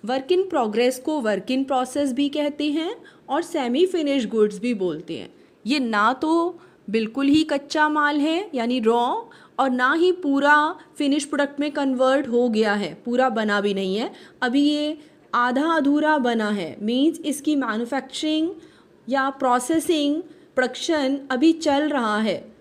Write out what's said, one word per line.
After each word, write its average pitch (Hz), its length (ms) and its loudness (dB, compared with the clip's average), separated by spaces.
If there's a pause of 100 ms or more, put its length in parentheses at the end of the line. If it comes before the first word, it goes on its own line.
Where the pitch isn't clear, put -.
Work 262 220 -4
in 370 220 2
progress 247 480 0
को 311 220 -2
work 208 300 -2
in 269 140 0
process 269 480 -2
भी 277 160 0
कहते 294 440 -2
हैं 330 240 -4 (320)
और 302 140 0
सेमी 285 440 0
फिनिश 285 400 0
गुड्स 214 320 0
भी 240 160 -2
बोलते 165 440 -6
हैं। 87 160 -14 (320)
ये 285 120 0
ना 226 340 0
तो 330 480 -2 (300)
बिल्कुल 226 360 -2
ही 311 180 4
कच्चा 302 440 -2
माल 302 300 0
है 330 360 -2
यानी 240 260 -2
रॉ, 240 420 2 (360)
और 269 120 2
ना 254 220 2
ही 349 200 4
पूरा 294 680 2 (200)
फिनिश 285 260 0
प्रोडक्ट 285 360 -2
में 294 100 0
कन्वर्ट 262 580 0
हो 240 200 2
गया 214 260 2
है, 202 300 -4
पूरा 247 240 2
बना 214 320 0
भी 202 140 0
नहीं 196 220 -2
है, 269 160 -4 (300)
अभी 254 200 2
ये 294 360 0 (360)
आधा 247 320 2
अधूरा 302 520 2
बना 233 320 0
है, 180 320 -4
मीन्स 269 380 0
इसकी 294 360 -2
मैन्युफैक्चरिंग 269 920 -2 (580)
या 269 220 0
प्रोसेसिंग, 285 920 0 (320)
प्रोडक्शन 269 680 0 (100)
अभी 277 220 4
चल 302 360 0
रहा 220 320 0
है। 202 400 -2